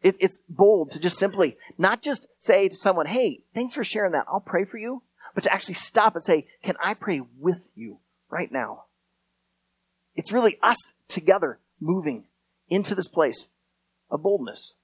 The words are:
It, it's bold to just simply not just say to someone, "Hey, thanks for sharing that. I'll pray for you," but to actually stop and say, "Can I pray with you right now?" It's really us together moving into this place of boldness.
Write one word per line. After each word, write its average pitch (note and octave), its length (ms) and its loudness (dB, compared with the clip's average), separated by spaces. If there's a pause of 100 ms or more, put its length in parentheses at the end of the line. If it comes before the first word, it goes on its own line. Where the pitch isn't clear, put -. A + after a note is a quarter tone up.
It, F#3+ 180 4
it's F#3 180 0 (120)
bold F#3 420 4
to D3+ 80 -10
just F3 180 -2
simply F#3+ 380 0 (220)
not G3 240 0
just - 340 -6
say G3 320 2
to F#3+ 60 -4
someone, F3+ 320 0
"Hey, G3+ 380 -2 (100)
thanks A#3+ 180 -6
for B3+ 120 -6
sharing G3+ 280 -2
that. C#3+ 160 -2
I'll F#3+ 120 -2
pray F#3+ 260 -2
for A#3 100 -16
you," A#3+ 260 -10 (320)
but G3 100 -4
to - 80 2
actually F#3+ 220 -4
stop G#3+ 400 2
and E3+ 100 -6
say, D#3 220 2 (160)
"Can - 200 -4
I F#3+ 120 -2
pray E3 260 -4 (180)
with F3 360 -4
you A2 260 -16 (300)
right E3 220 -6
now?" A2+ 320 -6 (1300)
It's - 180 -8
really A3+ 300 2
us A#3 140 4 (320)
together E3+ 500 2 (220)
moving D#3 440 -4 (440)
into G3+ 260 0
this F#3 140 -4
place - 400 0 (600)
of D3 120 -6
boldness. D#3 600 -4